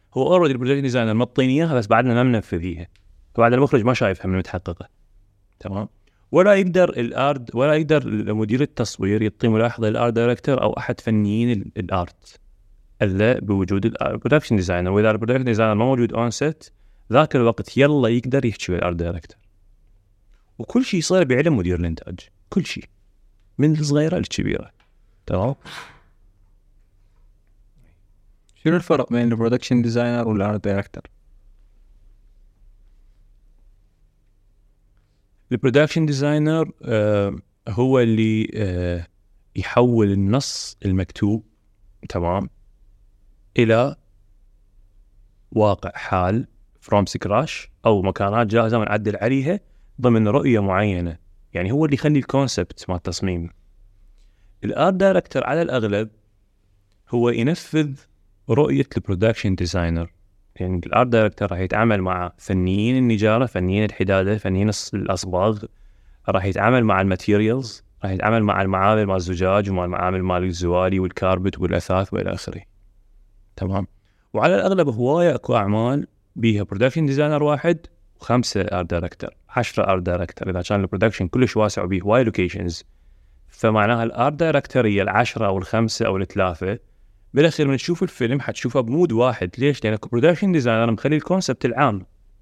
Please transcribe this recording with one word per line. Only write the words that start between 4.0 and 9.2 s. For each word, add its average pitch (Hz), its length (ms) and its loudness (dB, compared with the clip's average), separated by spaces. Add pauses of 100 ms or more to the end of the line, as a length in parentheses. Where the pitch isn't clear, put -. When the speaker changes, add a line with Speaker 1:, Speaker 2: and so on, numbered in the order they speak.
Speaker 1:
من 92 100 0
متحققة، - 520 -8 (680)
تمام؟ 98 280 -8 (440)
ولا 190 220 6
يقدر 180 360 2
الارت، 123 680 -2
ولا 139 180 2
يقدر 135 600 0
مدير 110 280 0
التصوير 107 600 -2